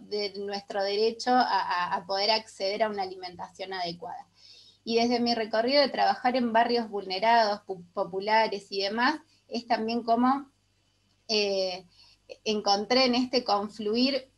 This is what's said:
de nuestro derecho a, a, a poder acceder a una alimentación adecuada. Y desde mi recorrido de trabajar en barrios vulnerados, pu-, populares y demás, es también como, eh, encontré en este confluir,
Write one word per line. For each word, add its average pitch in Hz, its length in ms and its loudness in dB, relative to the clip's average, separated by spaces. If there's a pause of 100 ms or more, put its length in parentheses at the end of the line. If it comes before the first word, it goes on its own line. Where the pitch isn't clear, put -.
de 202 360 -6
nuestro 202 460 -6
derecho 220 460 0
a, 247 140 6
a, 185 520 0
a 190 100 -8
poder 196 240 0
acceder 214 520 -2
a 214 80 0
una 202 140 -4
alimentación 185 680 -12
adecuada. 175 560 -8 (560)
Y 226 120 -2
desde 240 240 2
mi 240 140 2
recorrido 226 460 2
de 269 80 4
trabajar 208 480 0
en 240 160 0
barrios 233 360 2
vulnerados, 202 800 2
pu-, 180 260 -10
populares 202 800 0
y 196 120 -4
demás, 240 340 0 (320)
es 233 180 -8
también 226 360 0
como, 247 480 2 (800)
eh, 190 580 -2 (580)
encontré 214 600 2
en 240 100 2
este 247 300 0
confluir, 220 920 -2